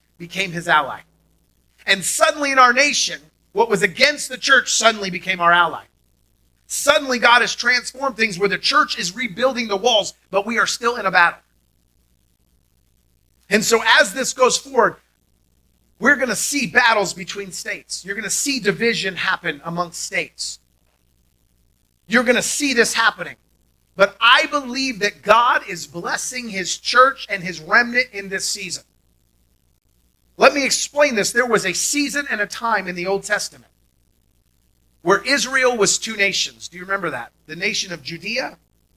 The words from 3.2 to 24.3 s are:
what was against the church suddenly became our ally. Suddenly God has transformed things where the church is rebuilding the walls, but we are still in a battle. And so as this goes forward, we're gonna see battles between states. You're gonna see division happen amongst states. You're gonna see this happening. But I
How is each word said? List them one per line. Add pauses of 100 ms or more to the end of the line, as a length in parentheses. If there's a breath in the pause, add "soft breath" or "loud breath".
what
was
against
the
church
suddenly
became
our
ally. (800)
Suddenly
God
has
transformed
things
where
the
church
is
rebuilding
the
walls, (160)
but
we
are
still
in
a
battle. (2000)
And
so (180)
as
this
goes
forward, (1000)
we're
gonna
see
battles
between
states.
You're
gonna
see
division
happen
amongst
states. (1500)
You're
gonna
see
this
happening. (580)
But
I